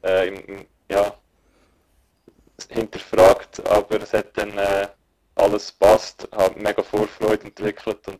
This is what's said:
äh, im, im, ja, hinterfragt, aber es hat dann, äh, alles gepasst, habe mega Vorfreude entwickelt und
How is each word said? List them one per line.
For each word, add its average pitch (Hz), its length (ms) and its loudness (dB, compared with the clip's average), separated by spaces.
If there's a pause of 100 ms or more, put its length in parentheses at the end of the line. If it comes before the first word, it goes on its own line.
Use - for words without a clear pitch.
äh, 92 260 0
im, 98 60 -10 (100)
im, 98 200 -16 (240)
ja, 101 240 0 (1600)
hinterfragt, - 960 2
aber 104 340 0
es - 120 -10
hat - 240 -4
dann, 104 200 -6
äh, 98 300 -2 (480)
alles 101 440 0
gepasst, - 520 4
habe 95 280 0
mega 95 240 -2
Vorfreude 107 640 -2
entwickelt 104 640 -8
und 98 120 -16